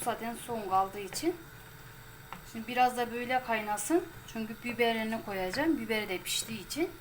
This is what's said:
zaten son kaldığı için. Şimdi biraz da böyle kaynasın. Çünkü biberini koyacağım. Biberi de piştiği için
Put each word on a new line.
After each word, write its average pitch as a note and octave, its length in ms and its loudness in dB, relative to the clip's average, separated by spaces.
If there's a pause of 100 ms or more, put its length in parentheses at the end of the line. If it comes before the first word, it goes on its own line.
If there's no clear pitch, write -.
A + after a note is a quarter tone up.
zaten A3+ 320 -2 (100)
son A3 220 -2
kaldığı F#3+ 320 4
için. D4 360 0 (1160)
Şimdi A3+ 160 -8
biraz B3 280 4
da A#3 160 0
böyle B3 320 0
kaynasın. G#3+ 600 2 (280)
Çünkü A3 320 -4
biberini A3+ 600 2
koyacağım. G#3+ 560 2
Biberi G#3+ 280 0
de F3+ 100 0
piştiği G#3 480 -4
için E4+ 240 0 (100)